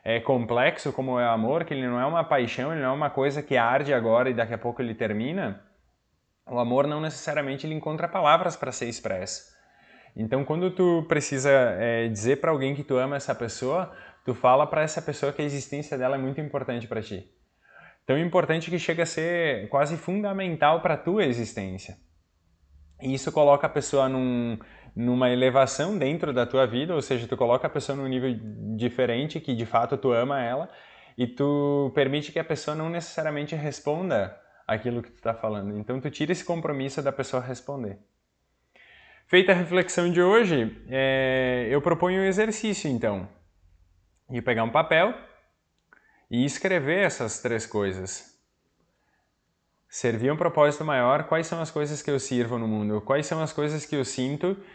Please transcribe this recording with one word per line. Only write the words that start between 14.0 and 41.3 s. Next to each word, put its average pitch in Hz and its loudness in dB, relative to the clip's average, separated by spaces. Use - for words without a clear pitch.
tu 123 -2
fala 131 6
pra 151 0
essa 156 -4
pessoa 143 -4
que 151 -6
a 147 -2
existência 143 -6
dela 127 0
é 135 -2
muito 135 -4
importante 127 -6
pra 110 -4
ti. 98 -10
Tão 131 2
importante 165 2
que 170 -2
chega 165 0
a - 0
ser 160 -2
quase 151 2
fundamental 180 2
pra 160 2
tua 190 0
existência. 104 -4
E 131 -4
isso 135 -6
coloca 143 6
a - -12
pessoa 139 0
num, 123 -2
numa 123 2
elevação 131 2
dentro 151 0
da 120 2
tua 131 4
vida, 131 -2
ou 151 0
seja, 117 -2
tu - -4
coloca 123 2
a - -10
pessoa 139 -4
num 135 -4
nível 127 -2
diferente, 127 -2
que 131 -4
de 113 -4
fato 120 2
tu 135 2
ama 127 2
ela, 131 -4
e 127 0
tu 143 2
permite 147 0
que 165 -4
a 160 0
pessoa 151 -4
não 160 -4
necessariamente 156 -6
responda 147 -4
aquilo 120 -2
que - -14
tu - -20
tá 113 -2
falando. 104 -6
Então 127 -6
tu 143 -6
tira 151 -4
esse 175 -4
compromisso 151 -4
da 135 -2
pessoa 131 -4
responder. 123 -10
Feita 185 6
a 180 6
reflexão 175 2
de 175 4
hoje, 175 4
é... 131 2